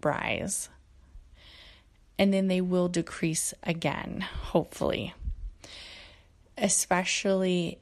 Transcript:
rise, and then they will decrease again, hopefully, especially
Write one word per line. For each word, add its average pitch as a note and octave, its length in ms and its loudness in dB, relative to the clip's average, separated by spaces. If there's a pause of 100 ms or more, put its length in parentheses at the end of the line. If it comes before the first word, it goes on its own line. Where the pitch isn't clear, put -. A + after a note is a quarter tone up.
rise, - 680 -2 (1500)
and G3 160 6
then F#3+ 140 4
they F#3 140 4
will F3+ 260 2
decrease E3+ 640 -2 (100)
again, - 580 -2
hopefully, - 920 -2 (1400)
especially F#3 1200 2